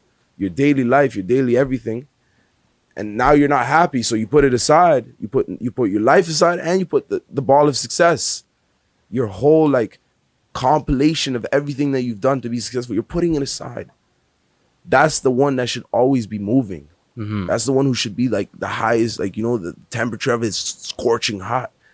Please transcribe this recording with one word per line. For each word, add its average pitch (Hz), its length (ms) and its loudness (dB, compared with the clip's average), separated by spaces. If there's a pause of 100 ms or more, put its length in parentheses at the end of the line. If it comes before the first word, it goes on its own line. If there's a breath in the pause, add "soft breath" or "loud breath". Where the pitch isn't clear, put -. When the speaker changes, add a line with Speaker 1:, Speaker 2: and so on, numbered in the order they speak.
(380)
Speaker 1:
your 95 120 -4
daily 135 360 2
life, 127 300 2
your 98 100 -6
daily 123 320 2
everything. 127 500 -4 (880)
And 107 200 -8
now 127 140 4
you're 143 180 6
not 135 160 2
happy, 147 380 2
so 113 120 -2
you 113 120 0
put 143 180 4
it 131 80 4
aside. 151 640 4
You - 80 -10
put, 117 220 -2 (100)
you 123 120 -4
put 117 180 0
your 104 120 0
life 160 280 4
aside 170 300 0
and 175 200 -2
you 190 60 -2
put - 240 -2
the, 98 200 -4
the 139 120 -6
ball 143 260 4
of 139 100 0
success. - 680 0 (680)
Your 117 160 -2
whole, 147 420 4
like, 123 300 0 (540)
compilation 143 840 0
of 113 160 -6
everything 143 400 -2
that 131 120 0
you've 113 180 -6
done 135 200 0
to 117 80 -8
be 120 100 -4
successful, 123 360 -6
you're 110 80 0
putting 170 320 -2
it 139 60 -2
aside. 135 500 -10 (960)
That's 143 320 2
the 135 120 2
one 135 260 0
that 123 100 -2
should 117 240 -8
always 123 360 2
be 104 120 -8
moving. 98 480 -2 (300)
Speaker 2:
Mm-hmm. 104 300 -4
Speaker 1:
That's 104 180 -2
the 139 80 0
one 135 120 2
who 135 80 2
should 110 220 -6
be, 123 140 0
like, 101 280 -2
the - 100 -8
highest, 113 520 0
like, 95 160 -6
you 107 80 -4
know, 120 140 -2
the 87 180 -8 (140)
temperature 113 420 -4
of 117 120 -2
it 117 40 -2
is 95 100 -6
scorching - 840 -4
hot. 117 300 -6 (220 soft breath)